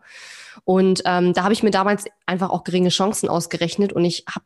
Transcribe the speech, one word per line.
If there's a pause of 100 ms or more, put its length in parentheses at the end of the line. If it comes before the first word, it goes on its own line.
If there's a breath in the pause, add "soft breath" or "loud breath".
(640 loud breath)
Und,
ähm,
da
hab
ich
mir
damals (220)
einfach
auch
geringe
Chancen
ausgerechnet
und
ich
hab,